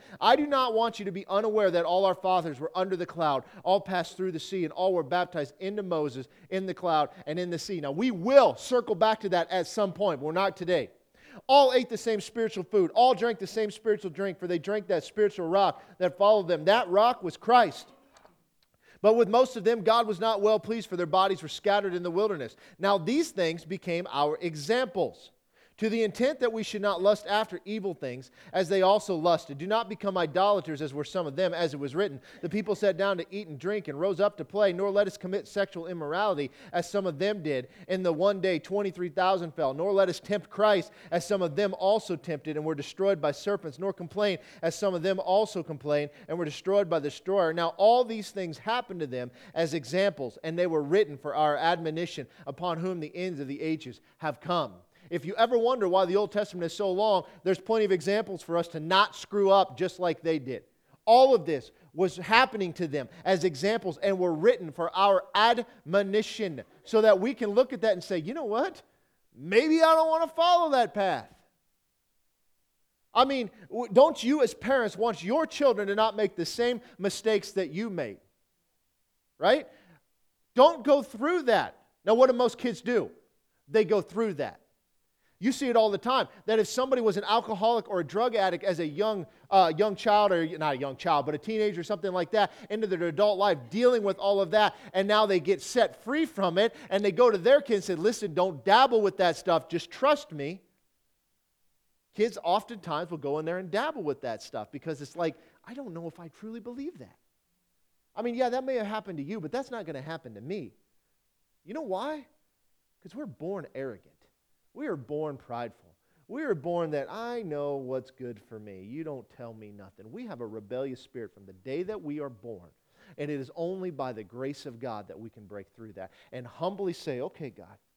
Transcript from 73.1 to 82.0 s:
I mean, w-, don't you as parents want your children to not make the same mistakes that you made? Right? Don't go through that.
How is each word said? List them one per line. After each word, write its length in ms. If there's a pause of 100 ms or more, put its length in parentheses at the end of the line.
I 120
mean, 260 (180)
w-, 240
don't 300
you 200
as 120
parents 420
want 280
your 200
children 440
to 80
not 180
make 220
the 100
same 340 (180)
mistakes 560
that 160
you 200
made? 300 (1200)
Right? 280 (880)
Don't 300
go 180
through 400
that. 340 (280)